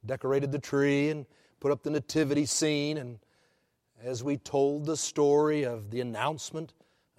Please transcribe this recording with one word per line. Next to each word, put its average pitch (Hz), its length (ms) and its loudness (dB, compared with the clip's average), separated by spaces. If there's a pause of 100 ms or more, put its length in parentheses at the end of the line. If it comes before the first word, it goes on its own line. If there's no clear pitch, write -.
decorated 135 480 0
the 143 60 -2
tree 143 520 2
and 151 180 -6 (320)
put 143 120 0
up 139 120 -4
the 147 80 -4
nativity 147 560 0
scene, 151 500 0
and 123 220 -12 (840)
as 123 200 -6
we 143 140 -2
told 147 500 0
the 160 100 -2
story 147 680 4
of 110 260 -6
the 120 100 -4
announcement 135 720 -4 (460)